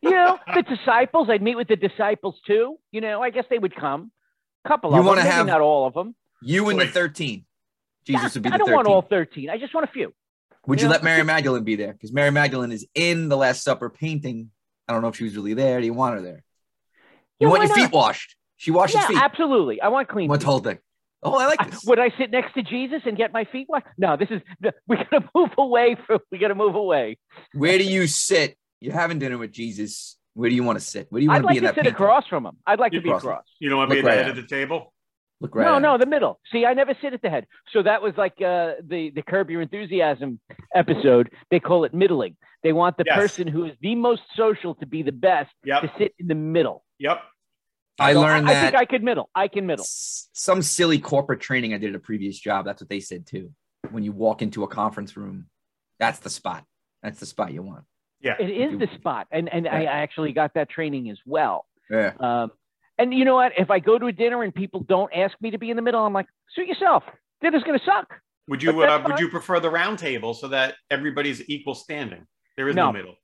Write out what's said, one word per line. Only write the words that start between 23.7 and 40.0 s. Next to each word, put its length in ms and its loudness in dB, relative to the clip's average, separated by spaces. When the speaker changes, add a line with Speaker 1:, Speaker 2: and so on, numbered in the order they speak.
Speaker 1:
No, 200 2
this 140 -2
is, 100 -6
<laughs> 260 -4
we 100 2
gotta 380 0
move 220 4
away 380 4
from, 140 0
we 60 -10
gotta 180 0
move 200 0
away. 420 -2
Speaker 2:
Where 240 2
do 60 2
you 240 0
sit? 500 0
You're 120 -8
having 260 -2
dinner 180 -6
with 140 -10
Jesus. 680 -10
Where 160 -2
do 60 2
you 80 0
wanna 160 0
sit? 320 -12
Where 80 -4
do 60 4
you 60 6
Speaker 1:
I'd 120 4
Speaker 2:
wanna 40 0
Speaker 1:
like 60 4
Speaker 2:
be 40 4
in 60 0
Speaker 1:
to 40 2
Speaker 2:
that 80 0
Speaker 1:
sit 80 0
Speaker 2:
painting? 100 2
Speaker 1:
across 340 4
from 180 -6
him. 200 -14
I'd 140 2
like 120 2
to 60 -4
Speaker 2:
You'd 60 -4
Speaker 1:
be 60 -2
Speaker 2:
cross. 140 -2
Speaker 1:
across. 200 -8
Speaker 3:
You 100 -4
don't 100 2
wanna 120 2
be 60 4
Speaker 2:
Look 20 4
Speaker 3:
at 40 0
the 60 4
Speaker 2:
right 80 4
Speaker 3:
head 80 2
Speaker 2:
at 60 -2
Speaker 3:
of 40 -8
the 60 -12
Speaker 2:
him. 60 -18
Speaker 3:
table? 460 -6
Speaker 2:
Look 160 -10
right 100 2
Speaker 1:
No, 100 4
Speaker 2:
at 80 4
Speaker 1:
no, 120 6
Speaker 2:
him. 40 2
Speaker 1:
the 80 6
middle. 320 0
See, 140 2
I 80 4
never 260 0
sit 140 -6
at 80 -10
the 80 -2
head. 160 -4
So 120 2
that 180 2
was 160 -4
like, 240 -2
uh, 320 0
the, 280 -8
the 100 -8
Curb 300 -2
Your 100 -4
Enthusiasm 800 -4